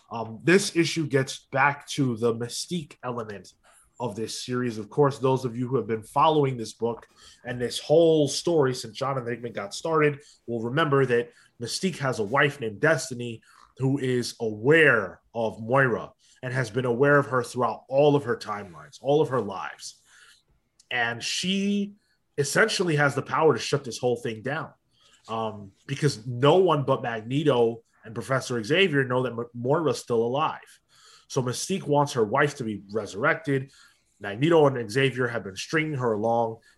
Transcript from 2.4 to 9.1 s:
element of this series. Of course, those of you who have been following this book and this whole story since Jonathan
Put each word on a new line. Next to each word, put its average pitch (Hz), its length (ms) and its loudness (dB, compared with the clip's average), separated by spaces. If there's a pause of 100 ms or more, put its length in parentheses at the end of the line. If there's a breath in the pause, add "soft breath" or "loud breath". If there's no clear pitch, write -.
element 107 480 -10 (480 soft breath)
of 110 160 -6
this 110 260 -6
series. 123 360 -4
Of 104 100 -10
course, 139 300 2
those 131 260 2
of 117 100 -6
you 123 140 -4
who 131 80 0
have 104 100 -2
been 110 160 -4
following 143 540 2
this 110 160 -8
book 117 340 -6 (380 soft breath)
and 123 160 -8
this 120 180 -4
whole 160 480 4
story 143 480 0
since 110 220 -12
Jonathan 131 340 -4